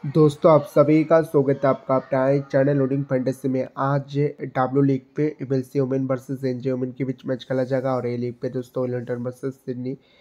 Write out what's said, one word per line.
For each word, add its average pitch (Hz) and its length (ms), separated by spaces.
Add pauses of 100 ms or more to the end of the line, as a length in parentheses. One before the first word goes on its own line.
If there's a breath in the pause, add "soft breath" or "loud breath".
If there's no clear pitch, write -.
दोस्तों, 151 460
आप 147 120
सभी 156 400
का 160 180
स्वागत 139 420
है 139 60
आपका 131 260
अपने 135 460
चैनल 139 360
लोडिंग 139 280
फैंटेसी 131 420
में। 131 200 (100)
आज 139 400 (240)
डब्ल्यू 135 400
लीग 139 200 (140)
पे 151 260
एमएलसी 131 380
वुमेन 135 280
वर्सेस 131 380
एनजे 127 260
वुमेन 127 200
के 131 140
बीच 131 200
मैच 127 180
खेला 131 200
जाएगा 131 320
और 123 120
ए 120 100
लीग 120 240
पे 127 80
दोस्तों 127 340
वेलिंगटन 123 320
वर्सेस 123 380
सिडनी 127 440 (240 soft breath)